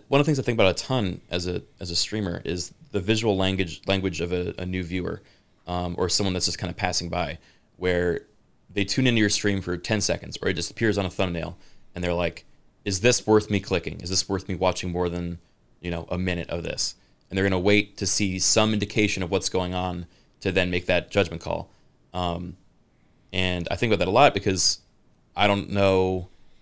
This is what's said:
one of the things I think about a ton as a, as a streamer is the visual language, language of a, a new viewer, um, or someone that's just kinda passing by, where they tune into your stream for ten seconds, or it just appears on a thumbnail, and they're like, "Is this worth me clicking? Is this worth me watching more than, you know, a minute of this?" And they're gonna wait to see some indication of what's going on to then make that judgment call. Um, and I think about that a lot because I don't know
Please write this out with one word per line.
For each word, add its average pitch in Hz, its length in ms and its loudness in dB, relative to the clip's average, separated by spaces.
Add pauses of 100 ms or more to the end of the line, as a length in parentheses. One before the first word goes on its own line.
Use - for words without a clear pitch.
one 139 120 4
of 143 60 4
the 160 40 0
things 139 100 2
I 120 40 -4
think 120 140 0
about 98 140 6
a - 120 -4
ton 110 460 -2
as 90 180 -2
a, 90 140 -4 (180)
as 90 120 -8
a 85 40 -4
streamer 92 480 -2
is 85 300 -6 (180)
the 101 80 -2
visual 107 380 2
language, 95 500 0
language 95 340 0
of 87 120 -2
a, 90 240 -2
a 90 80 -8
new 90 180 -4
viewer, 87 380 -6 (460)
um, 90 300 -4
or 90 120 0
someone 95 240 0
that's 90 120 -2
just - 120 -2
kinda 90 160 -6
passing 90 360 -4
by, 85 280 -4 (400)
where 90 440 0 (520)
they 101 100 0
tune 131 240 0
into 117 120 2
your 104 100 4
stream 98 320 0
for 90 160 -4
ten 104 240 -2
seconds, - 400 -4
or 92 80 -2
it 92 60 0
just 87 160 -6
appears 107 260 0
on 98 80 0
a 90 40 -4
thumbnail, 87 480 -4 (360)
and 90 100 -6
they're 87 100 0
like, 85 320 -2 (380)
"Is 95 180 -2
this 120 240 4
worth 107 240 6
me 104 100 2
clicking? 85 420 -4
Is 87 80 -8
this 92 200 -2
worth 95 180 -2
me 92 80 -4
watching 90 360 0
more 87 180 -2
than, 87 300 -6 (420)
you 90 100 -6
know, 85 180 -6
a 87 80 -4
minute 90 320 -2
of 85 140 -4
this?" - 320 -4 (340)
And 98 80 -4
they're 95 80 4
gonna 95 140 2
wait 104 380 4
to 101 80 -4
see 92 320 2
some 110 360 4
indication 101 500 0
of 85 80 -4
what's 95 180 0
going 90 240 -2
on 90 320 -4 (360)
to 95 100 0
then 90 180 2
make 90 160 0
that 87 240 2
judgment 85 320 0
call. 82 300 -6 (420)
Um, 90 440 -4 (760)
and 90 380 0
I 90 40 0
think 117 160 0
about 95 140 2
that 90 40 0
a - 20 2
lot 127 220 8
because 95 460 0 (560)
I 101 120 2
don't 101 240 0
know 92 580 2 (320)